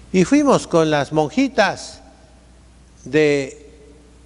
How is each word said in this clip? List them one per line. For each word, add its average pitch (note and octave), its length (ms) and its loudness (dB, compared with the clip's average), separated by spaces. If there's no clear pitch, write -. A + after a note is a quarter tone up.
Y F#3 140 2
fuimos C#4 420 0
con D#3+ 240 0
las D3 220 -2
monjitas E3+ 880 -2
de C#3+ 640 -2